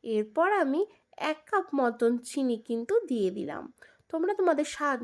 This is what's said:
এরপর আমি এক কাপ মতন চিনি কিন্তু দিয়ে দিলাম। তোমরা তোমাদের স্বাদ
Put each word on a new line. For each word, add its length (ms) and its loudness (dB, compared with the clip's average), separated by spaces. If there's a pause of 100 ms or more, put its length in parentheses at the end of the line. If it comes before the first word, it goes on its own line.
(140)
এরপর 340 2 (140)
আমি 180 0 (500)
এক 80 -4 (100)
কাপ 180 2 (140)
মতন 320 2 (160)
চিনি 280 0 (120)
কিন্তু 260 -2 (160)
দিয়ে 280 2
দিলাম। 280 -8 (460)
তোমরা 280 0
তোমাদের 340 4
স্বাদ 300 -2